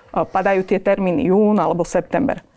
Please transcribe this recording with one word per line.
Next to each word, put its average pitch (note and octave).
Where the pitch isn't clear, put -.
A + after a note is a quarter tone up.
e, -
padajú F#3+
tie F#3
termíny F#3+
jún G#3
alebo E3
september. -